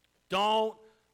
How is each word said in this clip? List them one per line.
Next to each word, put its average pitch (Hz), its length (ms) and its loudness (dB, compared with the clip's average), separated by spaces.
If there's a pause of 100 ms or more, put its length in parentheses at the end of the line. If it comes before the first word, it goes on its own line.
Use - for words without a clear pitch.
(280)
Don't 214 480 0 (380)